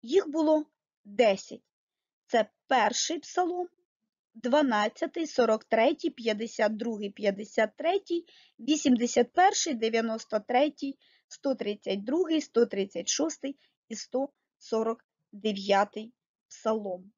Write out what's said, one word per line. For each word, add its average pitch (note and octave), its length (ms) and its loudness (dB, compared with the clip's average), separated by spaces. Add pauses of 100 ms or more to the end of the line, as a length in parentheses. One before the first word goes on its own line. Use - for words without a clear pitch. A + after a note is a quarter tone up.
Їх E4 260 2
було D4+ 380 2 (380)
десять. G3+ 580 0 (640)
Це A3 240 0 (160)
перший B3 520 0
псалом, F4+ 500 -4 (680)
дванадцятий, B3+ 920 0
сорок A3 380 0
третій, C#4 460 0
п'ятдесят A3 680 -4
другий, G#3 340 -6
п'ятдесят G#3 680 -2
третій, E4+ 500 -4 (320)
вісімдесят A#3+ 760 2
перший, F4+ 420 2
дев'яносто A3+ 680 -2
третій, C#4 580 0 (300)
сто - 260 -4
тридцять G3+ 500 -6
другий, D#4+ 360 0
сто A#3 260 2
тридцять G3 420 -6
шостий C#4+ 500 -4 (300)
і A3 80 -10
сто C4+ 320 -6 (300)
сорок A3+ 460 -4 (280)
дев'ятий G#3 800 0 (360)
псалом. G3+ 680 -6